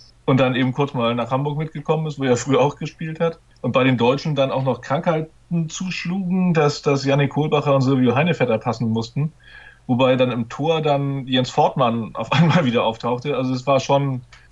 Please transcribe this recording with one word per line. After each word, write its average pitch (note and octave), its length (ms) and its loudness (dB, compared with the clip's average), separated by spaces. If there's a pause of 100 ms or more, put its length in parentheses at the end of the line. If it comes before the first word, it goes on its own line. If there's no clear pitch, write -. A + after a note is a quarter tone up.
(240)
und C3+ 160 4
dann C3 160 2
eben B2+ 160 0
kurz - 220 -2
mal A#2 200 0
nach A#2 160 -2
Hamburg C#3+ 280 -2
mitgekommen D#3 480 -4
ist, C#3 120 -8
wo C3+ 60 -4
er B2 120 4
früher C3 240 2
auch C#3+ 140 2
gespielt D#3+ 460 -10
hat. E3 180 -2 (220)
Und B2+ 100 -4
bei C3 140 2
den C3 120 4
Deutschen C#3 380 0
dann C3+ 160 2
auch C3 140 -2
noch B2 160 -2
Krankheiten D#3+ 880 -4
zuschlugen, F3+ 840 -2
dass, D3 280 2
dass C#3 220 0
Yannick C#3 260 2
Kohlbacher D3 420 0
und C3+ 100 4
Silvio B2+ 340 2
Heinevetter C#3 420 2
passen A2+ 300 -4
mussten. A2+ 440 -4 (540)
Wobei B3+ 300 4
dann F3 160 2
im A2+ 160 -4
Tor D#3 340 0
dann C#3 460 -2
Jens C3 220 0
Fortmann A#2+ 640 0
auf - 180 -8
<laughs> - 0 -
einmal E3 320 4
wieder A2+ 180 2
auftauchte. B2 540 -2
Also C3 180 -2
es B2+ 100 -6
war C#3 140 4
schon, C3+ 440 0 (300)